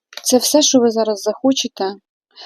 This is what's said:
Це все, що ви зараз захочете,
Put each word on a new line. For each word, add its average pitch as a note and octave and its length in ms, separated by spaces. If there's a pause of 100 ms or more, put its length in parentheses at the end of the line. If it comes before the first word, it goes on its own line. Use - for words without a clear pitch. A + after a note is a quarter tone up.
(240)
Це B3+ 140
все, D4 240
що A#3+ 180
ви A#3 120
зараз G#3+ 300
захочете, G#3+ 760 (500)